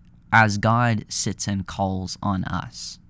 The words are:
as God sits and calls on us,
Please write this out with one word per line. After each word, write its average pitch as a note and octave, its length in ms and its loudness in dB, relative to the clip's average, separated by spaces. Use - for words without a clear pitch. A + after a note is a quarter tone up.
as A2 260 6
God A2+ 520 2
sits - 380 -4
and G2 200 -4
calls F#2+ 560 -4
on F#2+ 220 -2
us, - 540 -8